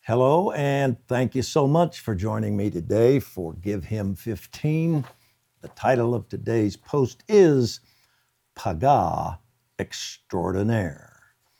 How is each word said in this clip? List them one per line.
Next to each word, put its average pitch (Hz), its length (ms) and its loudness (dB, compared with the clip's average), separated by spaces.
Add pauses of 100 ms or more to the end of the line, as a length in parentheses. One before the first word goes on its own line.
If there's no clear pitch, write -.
Hello, 139 440 2
and 139 440 0 (100)
thank 123 280 -2
you 127 80 -2
so 143 240 2
much 165 320 2
for 110 160 -4
joining 107 420 -2
me 101 140 -2
today 110 480 2
for 82 340 -10
Give 90 300 -6
Him 98 320 -4
fifteen. 151 920 -4 (560)
The - 60 -18
title 120 480 0
of 101 120 -6
today's 107 480 -2
post - 520 -4
is 156 520 4 (760)
Paga 87 840 0 (400)
Extraordinaire. 95 1400 -4 (380)